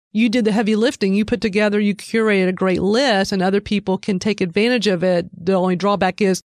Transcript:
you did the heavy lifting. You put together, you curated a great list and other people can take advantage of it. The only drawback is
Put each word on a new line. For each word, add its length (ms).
you 200
did 160
the 60
heavy 220
lifting. 380
You 140
put 160
together, 360
you 160
curated 540
a 40
great 280
list 500
and 120
other 180
people 380
can 200
take 220
advantage 460
of 180
it. 220
The 140
only 240
drawback 460
is 180